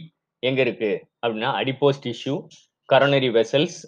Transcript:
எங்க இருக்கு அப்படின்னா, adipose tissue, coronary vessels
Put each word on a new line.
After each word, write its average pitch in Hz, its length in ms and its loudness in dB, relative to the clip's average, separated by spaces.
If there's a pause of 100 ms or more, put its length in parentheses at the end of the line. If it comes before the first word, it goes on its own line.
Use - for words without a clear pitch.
(500)
எங்க 131 180 2
இருக்கு 107 240 -2 (320)
அப்படின்னா, 117 280 -2 (100)
adipose 135 460 0
tissue, 131 320 -6 (540)
coronary 135 460 4
vessels 139 360 0 (140)